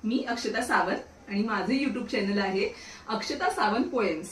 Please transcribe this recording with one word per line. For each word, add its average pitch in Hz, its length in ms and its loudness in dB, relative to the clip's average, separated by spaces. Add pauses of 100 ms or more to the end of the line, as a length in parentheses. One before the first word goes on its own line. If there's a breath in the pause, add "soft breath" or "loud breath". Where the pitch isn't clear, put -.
मी 240 240 0
अक्षता 220 340 -2
सावंत - 340 2 (320)
आणि 202 140 0
माझे 226 420 2
YouTube 220 220 -2
चॅनेल 202 320 0
आहे 190 300 2 (400 loud breath)
अक्षता 302 420 0
सावंत 220 340 2
पोएम्स. 180 480 0